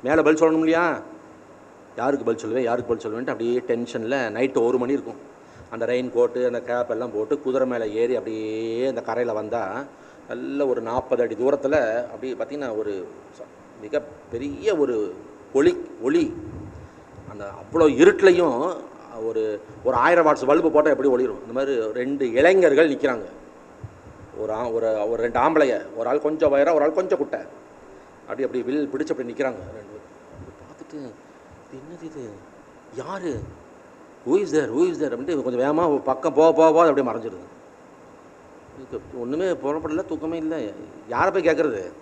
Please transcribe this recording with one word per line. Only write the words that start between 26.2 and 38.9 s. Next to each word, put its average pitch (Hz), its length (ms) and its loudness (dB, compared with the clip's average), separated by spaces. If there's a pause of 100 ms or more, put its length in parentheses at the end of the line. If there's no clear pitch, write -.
கொஞ்சம் 151 320 2
உயரம், 147 220 4
ஒரு 147 100 4
ஆள் 156 80 2
கொஞ்சம் 185 260 0
குட்டை. - 220 -4 (840)
அப்படி, 117 200 -8
அப்படி 123 200 -2
வில் 139 260 -2
பிடிச்சு 147 220 -6
அப்படி 123 220 -6
நிக்கிறாங்க 131 240 -4
ரெண்டு 101 380 -16
பேரும். - 160 -20 (220)
அப்படி - 280 -20
பார்த்துட்டு, - 400 -18
"இது - 840 -20
என்னது 165 220 -16
இது, 147 260 -12 (640)
யாரு, 147 460 -8 (840)
who 147 140 2
is 202 80 0
there, 147 200 2
who 123 180 2
is 180 100 0
there?" 139 180 -2
அப்படின்ட்டு 139 300 -4
கொஞ்சம் 127 360 0
வேகமா 170 100 2
ஒரு 143 120 2
பக்கம் 135 340 -2
போக, 156 180 8
போக, 160 200 8
போக 165 160 8
அப்படியே 135 240 2
மறைஞ்சிருது. 107 420 -10 (1200)
இதுக்கு 123 420 -12